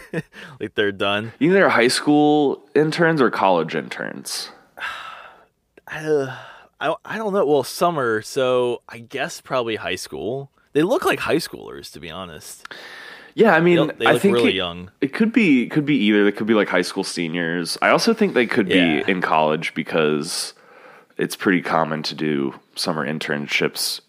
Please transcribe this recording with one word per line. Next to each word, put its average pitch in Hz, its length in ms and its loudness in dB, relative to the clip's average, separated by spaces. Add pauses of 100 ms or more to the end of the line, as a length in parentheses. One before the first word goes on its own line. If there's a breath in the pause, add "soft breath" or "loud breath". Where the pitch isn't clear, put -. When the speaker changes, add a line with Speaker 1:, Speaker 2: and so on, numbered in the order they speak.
(120 loud breath)
Speaker 1:
<laughs> 160 120 -6 (360 loud breath)
Like, 107 140 -10
they're 104 180 2
done. 101 460 -2
Speaker 2:
You 147 120 2
think 185 40 4
they're 185 160 6
high 120 200 4
school 147 720 2 (100)
interns 156 480 2
or 110 80 4
college 85 460 2
interns? - 760 -10 (140)
Speaker 1:
<sighs> - 1200 -18
I, 151 180 -12
uh, 139 300 0 (440 loud breath)
I, 151 160 -2 (100)
I 185 120 -8
don't 214 160 -4
know. 196 120 2
Well, 143 180 4
summer, 131 580 0
so 127 680 0
I 117 100 -16
guess 127 420 -10
probably 117 340 -4
high 92 200 -6
school. 107 540 -8 (240)
They 147 100 2
look 269 220 0
like - 140 0
high - 180 0
schoolers, 62 560 -10
to - 60 -18
be 80 100 -14
honest. 82 580 -14 (680 loud breath)
Speaker 2:
Yeah, 214 200 6
I 160 60 6
mean, 175 260 4
Speaker 1:
They, - 60 -6
they - 140 -2
Speaker 2:
I 139 60 6
Speaker 1:
look 123 80 0
Speaker 2:
think 196 140 6
Speaker 1:
really - 160 4
Speaker 2:
it, 95 40 0
Speaker 1:
young. 90 340 -6 (120)
Speaker 2:
it 143 120 -2
could 226 180 2
be, 151 320 4
it - 80 -6
could 151 140 0
be 147 100 2 (100)
either. 104 180 6
They 101 80 4
could 104 160 -4
be, 113 80 4
like, 101 140 2
high 92 120 2
school 92 220 -4
seniors. 85 800 -4
I 101 80 4
also 170 240 4
think 196 200 0
they 120 140 2
could 104 200 0
be 90 100 2
Speaker 1:
Yeah. 82 300 2
Speaker 2:
in 92 140 0
college 78 540 0
because 78 800 -2 (640 loud breath)
it's - 180 -4
pretty 92 260 0
common 78 420 -2
to 78 120 -8
do 71 400 -2 (200)
summer 78 320 -4
internships 76 1000 -4